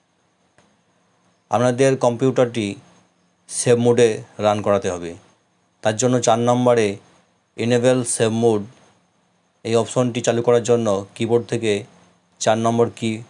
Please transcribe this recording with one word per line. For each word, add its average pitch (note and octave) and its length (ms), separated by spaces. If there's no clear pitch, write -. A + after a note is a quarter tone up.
আপনাদের B2 480
কম্পিউটারটি A#2+ 800
সেভ - 300
মোডে A#2+ 460
রান G#2 240
করাতে G2+ 300
হবে। F2 240
তার A2 140
জন্য B2 240
চার A#2 200
নম্বরে A#2+ 580
এনেবল B2 480
সেভ A#2 280
মোড, A2+ 300
এই A2+ 120
অপশনটি A#2+ 460
চালু A#2 200
করার A#2+ 220
জন্য G#2+ 420
কিবোর্ড A#2 320
থেকে A2 360
চার A2 180
নম্বর A#2 320
কি A2+ 400